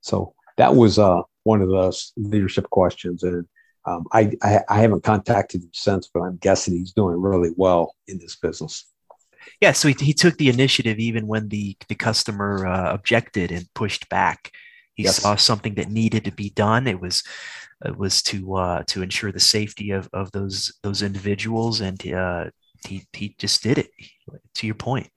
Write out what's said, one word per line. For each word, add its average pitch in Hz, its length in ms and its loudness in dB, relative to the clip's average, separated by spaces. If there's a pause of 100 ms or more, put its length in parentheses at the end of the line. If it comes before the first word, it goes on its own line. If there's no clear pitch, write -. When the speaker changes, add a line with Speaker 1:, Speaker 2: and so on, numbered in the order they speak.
Speaker 1:
So 92 320 -4 (240)
that 131 180 6
was, 110 240 8
uh, 90 220 6 (220)
one 107 180 4
of 92 80 2
those 92 480 0
leadership 104 520 -2
questions. 90 540 0
And, 87 240 -4 (380)
um, 85 260 -6
I, 110 300 4
I, 107 260 4
I 104 140 4
haven't 110 220 4
contacted 101 600 0
him 85 100 -20
since, 95 400 -2
but 85 60 0
I'm 90 180 -6
guessing 95 360 2
he's 90 180 -4
doing 90 300 2
really 92 340 2
well 90 400 2 (120)
in 95 120 -12
this 85 160 -18
business. - 500 -8 (760)
Speaker 2:
Yeah, 190 100 6
so - 160 2
he, 139 120 4
he 143 120 0
took 170 260 4
the 143 120 4
initiative 123 500 2
even 113 280 -2
when 107 200 -2
the, 104 300 -6 (100)
the - 80 -6
customer, 101 680 -2
uh, 90 280 0
objected 98 580 0
and 87 220 -10
pushed - 360 -6
back. 92 420 -2 (440)
He 107 80 -6
Speaker 1:
Yes. 98 140 2
Speaker 2:
saw 104 180 2
something 104 400 0
that 98 160 -4
needed 110 340 0
to 98 60 -6
be 101 180 -8
done. 110 380 2
It 92 120 -4
was, 90 220 -4 (640)
it - 140 -8
was 95 260 -2
to, 95 320 -6
uh, 90 320 -2
to 95 160 -6
ensure 92 280 -6
the 92 100 -2
safety 104 500 0
of, 95 220 -4
of 95 180 -6
those, 98 500 -8
those 98 220 -4
individuals, 110 800 -2
and, 95 300 -8
uh, 90 340 -4 (420)
he, 95 240 -12
he - 260 -12
just - 240 -2
did 131 160 0
it. - 120 -4 (680)
To - 100 -8
your 107 100 -6
point - 420 -6